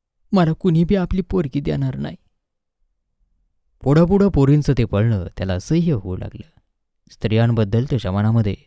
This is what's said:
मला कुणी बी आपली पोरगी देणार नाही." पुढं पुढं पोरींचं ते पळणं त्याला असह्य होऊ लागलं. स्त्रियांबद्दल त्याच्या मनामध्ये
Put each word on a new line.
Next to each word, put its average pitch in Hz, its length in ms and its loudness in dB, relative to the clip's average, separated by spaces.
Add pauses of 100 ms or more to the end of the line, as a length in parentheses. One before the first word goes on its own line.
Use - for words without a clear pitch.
(320)
मला 165 220 2
कुणी 170 300 2
बी 175 120 2
आपली 185 260 -2
पोरगी 143 400 -4
देणार 139 340 -4
नाही." 139 200 -10 (1700)
पुढं 147 240 4
पुढं 196 240 2
पोरींचं 143 480 2
ते 117 80 0
पळणं 101 420 0 (100)
त्याला 95 160 -4
असह्य 160 400 -2
होऊ 95 240 -6
लागलं. - 380 -14 (560)
स्त्रियांबद्दल 113 760 0
त्याच्या 117 260 -4
मनामध्ये 104 440 0 (120)